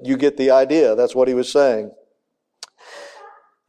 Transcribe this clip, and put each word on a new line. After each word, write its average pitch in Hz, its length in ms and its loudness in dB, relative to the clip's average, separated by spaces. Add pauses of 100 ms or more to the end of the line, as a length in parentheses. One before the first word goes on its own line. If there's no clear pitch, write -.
you 131 140 -4
get 143 220 -2
the 135 120 0
idea. 135 440 2
That's 120 200 -2
what 127 140 2
he 127 60 0
was 123 180 -4
saying. 117 400 0 (1800)